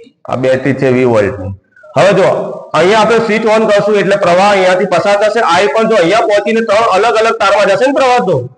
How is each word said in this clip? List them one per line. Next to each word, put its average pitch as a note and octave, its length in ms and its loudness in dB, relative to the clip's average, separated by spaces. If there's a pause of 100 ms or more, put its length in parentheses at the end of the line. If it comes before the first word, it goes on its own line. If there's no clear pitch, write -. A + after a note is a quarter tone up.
(280)
આ B2 80 -6
બેટરી C3 380 0
છે C3+ 160 -2
વી B2+ 220 2
વોલ્ટની. G2 400 -2 (440)
હવે F#3 180 4
જો F3+ 140 2 (460)
અહીંયા F#3+ 280 2
આપણે A3+ 240 2
સ્વિચ A3 200 -2
ઓન A3 220 2
કરશું G3+ 320 2
એટલે G3 160 0
પ્રવાહ F#3+ 340 2
અહીંયાથી F#3 420 0
પસાર F#3+ 280 0
થશે. G#3+ 200 0 (200)
I G#3 60 2
પણ G#3+ 240 -2
જો A3 60 0
અહીંયા G3 320 0
પહોંચીને A3+ 400 0
ત્રણ A3 260 0
અલગ A3 260 0
અલગ A3+ 180 0
તારમાં G3+ 320 0
જશે G3 160 0
ને C#4 120 0
પ્રવાહ B3 300 2
તો E3 80 0 (220)